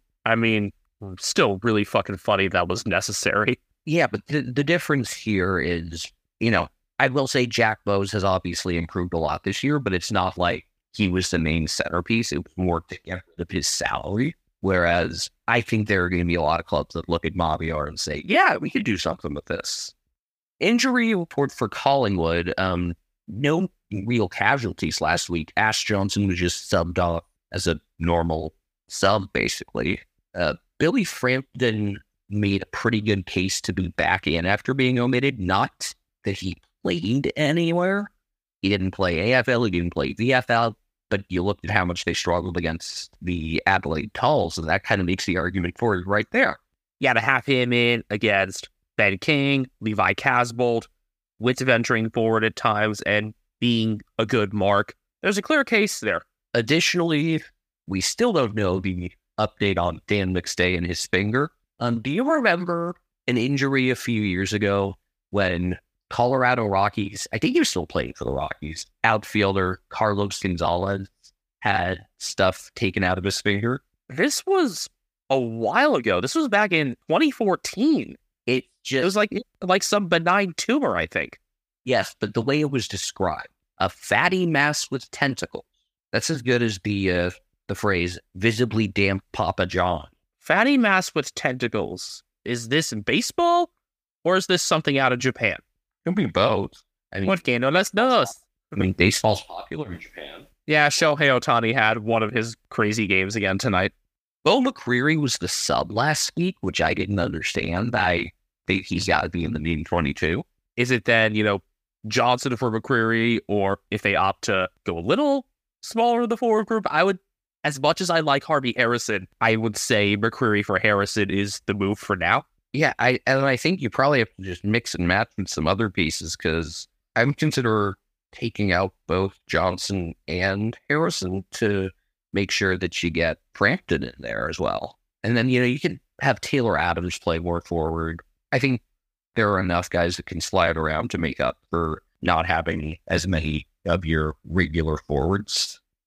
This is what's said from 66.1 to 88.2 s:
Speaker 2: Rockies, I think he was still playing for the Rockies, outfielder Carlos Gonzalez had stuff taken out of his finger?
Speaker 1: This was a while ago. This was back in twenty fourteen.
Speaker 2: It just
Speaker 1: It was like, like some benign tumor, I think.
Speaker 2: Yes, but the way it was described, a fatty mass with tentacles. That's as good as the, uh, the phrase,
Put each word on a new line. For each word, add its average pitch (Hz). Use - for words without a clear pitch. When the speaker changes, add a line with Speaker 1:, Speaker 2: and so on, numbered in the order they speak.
Speaker 2:
Rockies, 101
I 113
think 254
he 339
was 320
still 85
playing 62
for -
the 58
Rockies, 76
outfielder 98
Carlos 101
Gonzalez 92
had 92
stuff -
taken 98
out 92
of 90
his 98
finger? 107
Speaker 1:
This 196
was 349
a 135
while 123
ago. 107
This 135
was 302
back 202
in 147
twenty 254
fourteen. 202
Speaker 2:
It 127
just 131
Speaker 1:
It -
was 190
like, 208
like 185
some 208
benign 175
tumor, 226
I 80
think. -
Speaker 2:
Yes, 123
but -
the 113
way 139
it 147
was 131
described, -
a 92
fatty 175
mass 147
with -
tentacles. -
That's -
as 139
good 120
as 104
the, 98
uh, 90
the 101
phrase, 90